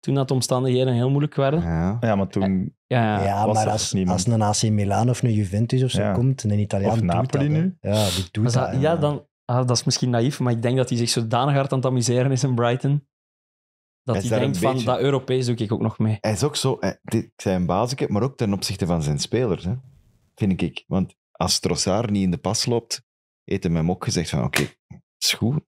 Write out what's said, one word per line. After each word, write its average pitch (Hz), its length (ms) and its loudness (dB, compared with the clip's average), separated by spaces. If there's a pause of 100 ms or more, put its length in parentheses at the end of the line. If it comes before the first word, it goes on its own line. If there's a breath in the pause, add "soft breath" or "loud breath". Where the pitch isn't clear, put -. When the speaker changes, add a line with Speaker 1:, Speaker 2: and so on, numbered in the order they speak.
Speaker 1:
Toen 139 140 -2
dat 135 140 0
de 139 60 0
omstandigheden 127 600 2
heel 127 160 2
moeilijk 143 240 0
werden. 139 280 2
Speaker 2:
Ja. 90 380 0
Speaker 3:
Ja, 113 160 2
maar 98 120 0
toen 95 460 -2 (120)
Speaker 1:
Ja, 123 160 0 (160)
ja. 95 60 0
Speaker 4:
Ja, 98 220 0
Speaker 3:
was 107 80 2
Speaker 4:
maar 107 120 2
Speaker 3:
er 107 60 0
Speaker 4:
als, - 200 -4
Speaker 3:
niemand. 92 240 0 (100)
Speaker 4:
als 117 80 2
een 110 80 2
A 104 80 2
C - 200 0
Milan 104 400 2
of 120 120 0
een 123 100 2
Juventus 107 500 0
of 127 80 0
zo 95 120 0
Speaker 3:
Ja. 104 100 0
Speaker 4:
komt, 131 320 0
een 104 140 2
Italiaan 101 320 0
Speaker 3:
Of 113 60 2
Speaker 4:
doet 110 100 0
Speaker 3:
Napoli 131 420 0
Speaker 4:
dat, 151 80 0
hè. 160 60 2
Speaker 3:
nu. 185 180 -2
Speaker 4:
Ja, 104 240 2
die 92 260 -2
doet 107 140 -2
Speaker 1:
Maar 113 80 2
Speaker 4:
dat, - 0 -
Speaker 1:
za-, 127 200 0
ja, 131 80 0
Speaker 4:
ja. 156 160 2
Speaker 1:
dan, 147 300 -2 (180)
ah, 123 120 -2 (100)
dat 123 100 0
is - 80 -2
misschien 127 260 0
naïef, 120 300 0
maar 123 120 0
ik 117 100 -2
denk 123 140 0
dat 127 120 0
hij 120 100 -2
zich 117 100 0
zodanig 120 460 0
hard 139 180 0
aan 135 60 0
het 127 80 -2
amuseren 127 460 2
is 131 120 0
in 127 100 2
Brighton, 127 520 0 (960)
dat 117 120 -2
Speaker 2:
Hij 98 100 -2
is 120 60 -2
Speaker 1:
hij 110 80 0
Speaker 2:
daar - 100 0
Speaker 1:
denkt 101 80 -2
Speaker 2:
een 87 60 -2
Speaker 1:
van, 131 100 2
Speaker 2:
beetje 123 180 -2
Speaker 1:
"Dat 127 100 0
Europees 131 460 0
doe 120 100 0
ik 113 160 -2
ook 107 80 -2
nog 110 180 -2
mee." 110 220 0
Speaker 2:
Hij 107 120 0
is 110 120 0
ook 151 120 -2
zo, 131 240 0
hij, 95 220 -4
dit, 110 220 -2
ik - 160 -20
zei 92 160 0
een 90 100 0
baseke, 110 420 0
maar 101 140 0
ook 135 140 -4
ten 104 160 -2
opzichte 95 340 -4
van 82 160 0
zijn 73 160 0
spelers, 107 460 -2
hè, 90 80 -4 (640)
vind 92 280 0
ik. - 240 -6
Want 87 280 -2 (180)
als - 280 -2
Trossard 98 500 0
niet 101 120 0
in 95 80 2
de 85 80 0
pas - 280 -2
loopt, - 380 -2 (400)
heeft 95 180 -2
hij 85 100 0
hem 82 180 2
ook - 140 -4
gezegd - 260 -2
van, 65 140 -2
"Oké, - 180 0 (560)
is - 140 -2
goed. 120 240 -2 (120)